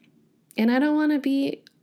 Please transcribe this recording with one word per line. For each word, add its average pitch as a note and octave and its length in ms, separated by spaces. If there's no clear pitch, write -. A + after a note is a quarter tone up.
And A3 160
I B3+ 80
don't D4+ 160
wanna D4+ 240
be C#4 440